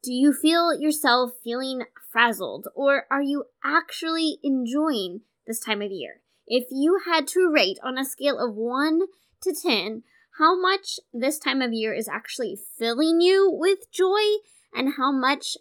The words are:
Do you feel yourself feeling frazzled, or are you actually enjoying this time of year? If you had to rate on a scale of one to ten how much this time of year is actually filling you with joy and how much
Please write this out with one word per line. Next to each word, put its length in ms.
Do 80
you 220
feel 440
yourself 540
feeling 380
frazzled, 640
or 340
are 120
you 240
actually 800
enjoying 800
this 140
time 200
of 100
year? 240
If 260
you 340
had 240
to 200
rate 360
on 120
a 60
scale 340
of 160
one 460
to 120
ten 480
how 200
much 400
this 260
time 220
of 100
year 220
is 160
actually 480
filling 440
you 280
with 440
joy 460
and 240
how 200
much 440